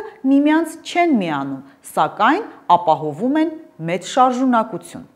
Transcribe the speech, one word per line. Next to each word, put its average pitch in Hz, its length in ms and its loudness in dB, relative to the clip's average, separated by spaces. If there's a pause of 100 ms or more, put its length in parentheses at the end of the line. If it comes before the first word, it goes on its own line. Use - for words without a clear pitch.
(200)
միմյանց 302 580 2
չեն 349 340 0
միանում, 143 480 -2 (220)
սակայն 214 640 0 (200)
ապահովում 160 720 0
են 320 160 0 (280)
մեծ 170 280 -6
շարժունակություն։ 240 960 0 (120)